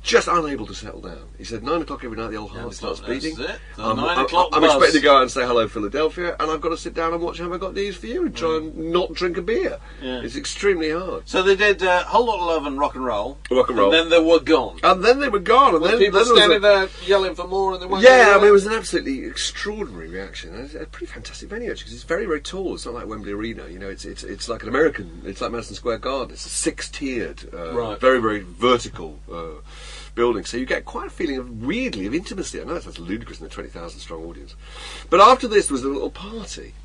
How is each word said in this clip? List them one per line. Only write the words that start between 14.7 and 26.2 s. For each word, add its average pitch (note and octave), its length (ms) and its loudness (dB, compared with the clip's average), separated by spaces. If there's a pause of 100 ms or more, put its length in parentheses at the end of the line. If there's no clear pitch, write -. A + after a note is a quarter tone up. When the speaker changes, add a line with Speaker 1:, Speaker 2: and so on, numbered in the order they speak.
Speaker 1:
And F#3 220 4
then B3+ 160 6
they C#4 80 0
were G3+ 100 0
gone. A3 360 6
And D#3 80 2
Speaker 2:
With F#3 100 2
Speaker 1:
then, A#3 80 2
Speaker 2:
people G3 180 4
Speaker 1:
then A3 60 6
there A#3+ 100 4
was G#3+ 80 8
Speaker 2:
standing G#3 160 6
Speaker 1:
a - 40 0
Speaker 2:
there G3 260 6 (180)
yelling F#3+ 300 2
for E3+ 100 -8
more, F#3+ 280 -2
and F3+ 60 -10
they F3+ 60 -12
weren't F#3+ 160 -2
Speaker 1:
Yeah, B3+ 220 12
Speaker 2:
gonna G#3 80 8
Speaker 1:
I - 60 8
mean, G3+ 80 6
it - 20 -
Speaker 2:
do G#3 60 10
Speaker 1:
was G3 120 6
an G#3+ 60 -2
absolutely E3+ 520 -4
extraordinary C3 840 -8
reaction. F#2 480 -12
And B2+ 80 -12
it's - 100 -18
a - 120 -12
pretty - 260 -14
fantastic - 360 -16
venue, A3 220 -8
actually, - 140 -12
'cause A2 100 -16
it's A#2+ 80 -18
very, F#3+ 240 -4
very D#3 140 -4
tall. F#3 340 -8
It's E3 120 -12
not A#2+ 80 -10
like G#2+ 120 -10
Wembley G#2 240 -10
Arena, G#2+ 400 -8
you F2+ 80 -16
know. G2 100 -12
It's, F#2+ 160 -14
it's, G2 200 -14
it's - 240 -12
like A2 160 -8
an G#2+ 40 -10
American. A#2+ 560 -2
It's F#2+ 160 -10
like A2 120 -6
Madison A2 240 -10
Square A2+ 220 -4
Garden. B2+ 360 -6